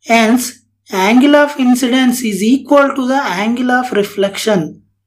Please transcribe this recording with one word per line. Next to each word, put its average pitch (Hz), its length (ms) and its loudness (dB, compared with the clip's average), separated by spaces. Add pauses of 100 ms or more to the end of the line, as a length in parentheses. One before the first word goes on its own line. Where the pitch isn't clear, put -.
Hence, 233 600 0 (260)
angle 240 440 2
of 294 240 2
incidence 247 640 0
is 202 180 -4
equal 277 540 2
to 254 120 -4
the 269 140 0
angle 233 480 -2
of 247 220 -2
reflection, 196 920 -4 (240)